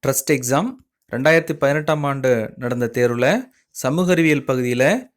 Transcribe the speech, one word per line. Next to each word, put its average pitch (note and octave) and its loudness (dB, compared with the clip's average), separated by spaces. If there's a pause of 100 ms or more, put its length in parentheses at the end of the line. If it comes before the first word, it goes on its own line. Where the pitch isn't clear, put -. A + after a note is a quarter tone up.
ட்ரஸ்ட் - -2
எக்ஸாம். C3+ 0 (440)
ரெண்டாயிரத்தி D#3+ 2
பதினெட்டாம் D3+ 0
ஆண்டு C3+ 0 (260)
நடந்த A#2+ -4
தேர்வுல A#2+ 2 (440)
சமூக F3 -2
அறிவியல் D#3+ 2
பகுதியில B2+ 0 (320)